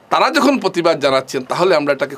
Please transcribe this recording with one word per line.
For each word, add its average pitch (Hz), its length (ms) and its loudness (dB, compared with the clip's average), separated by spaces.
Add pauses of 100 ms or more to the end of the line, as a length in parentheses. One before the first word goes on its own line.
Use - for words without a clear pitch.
(100)
তারা 180 200 2
যখন 269 280 2
প্রতিবাদ 170 420 0
জানাচ্ছেন, 135 440 -2
তাহলে 170 320 0
আমরা 143 160 0
এটাকে 139 260 -6